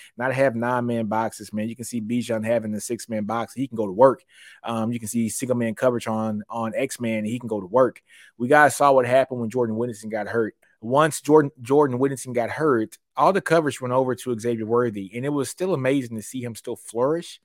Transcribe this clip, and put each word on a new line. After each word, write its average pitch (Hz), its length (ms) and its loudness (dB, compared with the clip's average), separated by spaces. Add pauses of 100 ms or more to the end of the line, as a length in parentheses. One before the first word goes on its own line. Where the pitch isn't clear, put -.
(160)
Not 127 160 -2
have 131 240 2
nine-man 120 500 -2
boxes, 110 460 -4
man. 107 160 -4
You 113 80 -10
can 117 80 -12
see 120 160 -6
Bijan 113 460 -2
having 110 260 0
a 104 80 -6
six-man 110 440 -6
box. 110 280 -4
He 135 160 -6
can 117 80 -12
go 113 80 -2
to 95 80 -4
work. 120 320 4 (400)
Um, 113 260 -2
you 117 80 -4
can 113 80 -10
see 113 220 -2
single 123 260 -4
man 117 200 0
coverage 123 320 0
on, 110 420 -2
on 113 260 -6
X-Man, 117 440 -4
and 107 80 -4
he 120 120 -4
can 120 80 -12
go 107 140 -4
to 92 60 -8
work. 117 360 2 (360)
We 120 100 -2
guys 147 260 6
saw 143 160 4
what 131 160 6
happened 127 340 2
when 113 100 -4
Jordan 117 260 0
Whittington 113 320 -6
got 104 200 -6
hurt. 107 260 -2 (260)
Once 143 400 2
Jordan, 147 300 6 (100)
Jordan 131 380 2
Whittington 135 340 -2
got 117 160 -2
hurt, 120 480 0 (220)
all 170 160 4
the 165 80 -2
coverage 156 400 0
went 123 100 -4
over 127 220 2
to 123 260 -4
Xavier 113 240 -2
Worthy, 107 500 0
and 123 120 -6
it 147 60 -2
was 139 180 -2
still 185 240 -4
amazing 131 420 0
to 104 60 -8
see 127 200 -10
him 120 120 -8
still 113 220 -10
flourish 143 680 -4